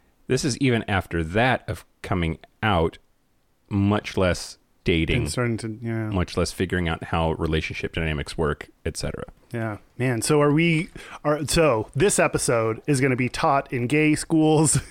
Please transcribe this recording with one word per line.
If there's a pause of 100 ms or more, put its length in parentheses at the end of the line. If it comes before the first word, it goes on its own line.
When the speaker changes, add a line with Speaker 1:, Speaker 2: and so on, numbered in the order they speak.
(280)
Speaker 1:
This
is
even
after
that
of (160)
coming (240)
out, (720)
much
less (260)
dating,
Speaker 2:
And
starting
to,
yeah.
Speaker 1:
much
less
figuring
out
how
relationship
dynamics
work, (160)
et
cetera. (300)
Speaker 2:
Yeah, (220)
man.
So
are
we, (340)
are,
so
this
episode
is
gonna
be
taught
in
gay
schools (120)